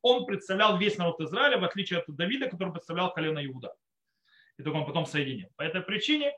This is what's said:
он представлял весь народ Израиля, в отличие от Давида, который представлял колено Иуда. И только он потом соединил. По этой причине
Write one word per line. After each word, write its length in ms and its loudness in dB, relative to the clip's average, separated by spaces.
он 240 4
представлял 520 2
весь 200 2
народ 220 0
Израиля, 380 2
в 60 0
отличие 360 -2
от 80 -6
Давида, 400 -2
который 240 -4
представлял 400 -2
колено 340 -2
Иуда. 280 -10
И 60 -16
только 140 0
он 80 0
потом 200 -2
соединил. 520 -2
По 60 -6
этой 180 -2
причине 560 0